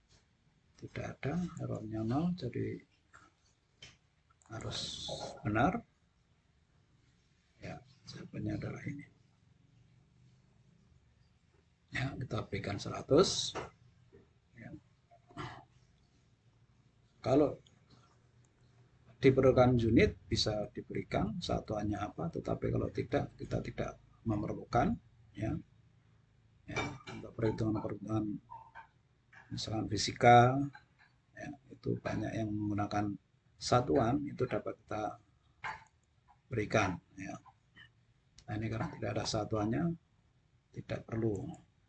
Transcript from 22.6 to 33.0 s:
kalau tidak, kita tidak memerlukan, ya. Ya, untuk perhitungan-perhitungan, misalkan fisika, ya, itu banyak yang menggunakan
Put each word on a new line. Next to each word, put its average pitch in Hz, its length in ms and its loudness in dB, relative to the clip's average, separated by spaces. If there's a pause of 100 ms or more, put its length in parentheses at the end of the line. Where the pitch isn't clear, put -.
kalau 113 180 0
tidak, - 480 -2
kita 117 240 -4
tidak - 320 -6 (300)
memerlukan, 110 720 0 (400)
ya. - 160 -2 (1120)
Ya, 104 140 -6 (320)
untuk 110 240 -14
perhitungan-perhitungan, 107 1040 -2 (1120)
misalkan 110 400 -4
fisika, 120 640 8 (800)
ya, - 140 -10 (200)
itu 117 300 -4
banyak 107 320 -4
yang 110 180 -2
menggunakan 104 640 -2 (480)